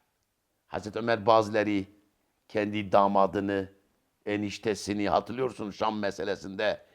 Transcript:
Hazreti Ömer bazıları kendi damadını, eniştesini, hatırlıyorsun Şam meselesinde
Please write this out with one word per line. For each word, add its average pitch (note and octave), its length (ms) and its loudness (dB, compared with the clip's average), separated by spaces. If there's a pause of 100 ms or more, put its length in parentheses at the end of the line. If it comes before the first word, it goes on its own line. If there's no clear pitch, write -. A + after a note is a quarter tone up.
(680)
Hazreti G2+ 320 -8
Ömer A2+ 260 -2
bazıları G#2 600 4 (600)
kendi G#2 440 -2
damadını, G2 840 2 (520)
eniştesini, G#2 840 -4
hatırlıyorsun A2 600 -2
Şam G#2+ 280 -2
meselesinde G2 960 -4